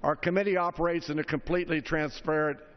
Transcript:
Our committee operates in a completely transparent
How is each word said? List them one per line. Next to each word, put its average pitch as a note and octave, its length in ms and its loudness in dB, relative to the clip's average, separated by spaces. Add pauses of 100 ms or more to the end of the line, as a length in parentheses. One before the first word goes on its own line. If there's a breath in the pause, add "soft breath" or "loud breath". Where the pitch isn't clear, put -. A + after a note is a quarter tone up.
Our D3+ 140 2
committee F#3 420 2
operates E3+ 520 0
in D3+ 100 0
a D3+ 40 0
completely E3 580 0
transparent D3+ 760 -2 (200)